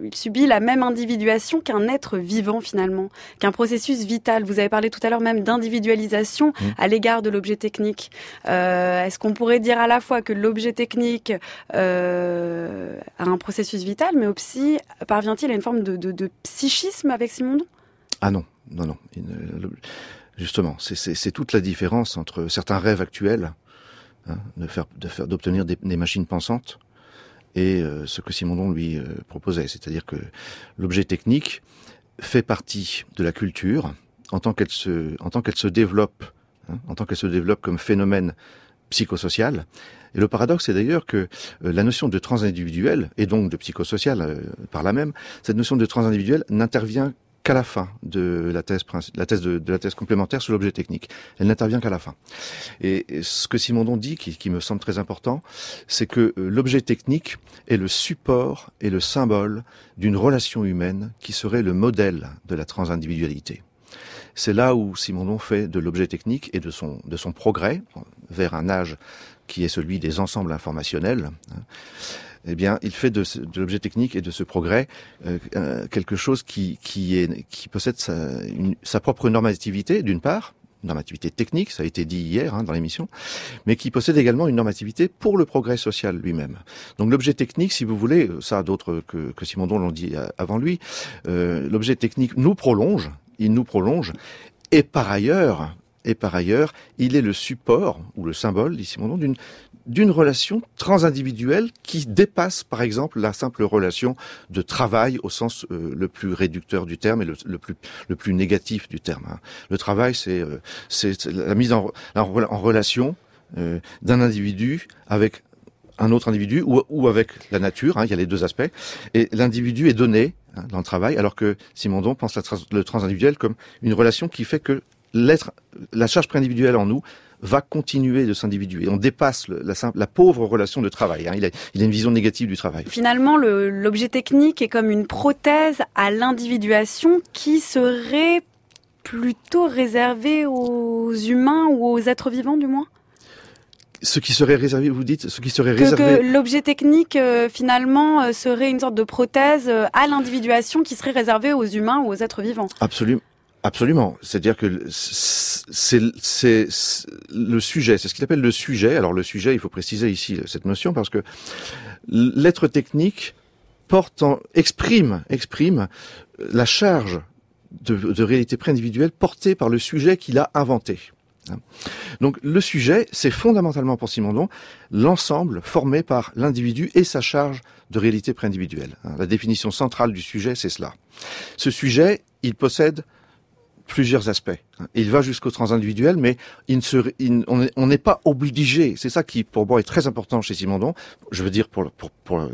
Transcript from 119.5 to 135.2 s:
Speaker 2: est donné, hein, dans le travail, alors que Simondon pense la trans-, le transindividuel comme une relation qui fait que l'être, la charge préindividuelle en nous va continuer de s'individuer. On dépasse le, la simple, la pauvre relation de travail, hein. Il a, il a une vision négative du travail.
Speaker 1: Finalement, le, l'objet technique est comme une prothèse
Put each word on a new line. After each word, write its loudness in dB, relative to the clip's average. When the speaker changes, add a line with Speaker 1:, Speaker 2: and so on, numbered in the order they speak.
Speaker 2:
est 8
donné, 4
hein, -10
dans -4
le -4
travail, 0
alors 2
que 0
Simondon -2
pense -6
la -2
trans-, -8
le 2
transindividuel 0
comme -2
une 2
relation 4
qui -6
fait -2
que -2
l'être, 4
la 2
charge 2
préindividuelle 2
en 2
nous 0
va 2
continuer 0
de 2
s'individuer. -4
On 2
dépasse 0
le, -8
la -4
simple, -4
la 0
pauvre 6
relation 0
de 0
travail, -2
hein. -2
Il 0
a, 2
il -2
a 6
une 4
vision 2
négative 2
du -4
travail. -6
Speaker 1:
Finalement, 4
le, 4
l'objet 0
technique 4
est 0
comme 2
une 0
prothèse 2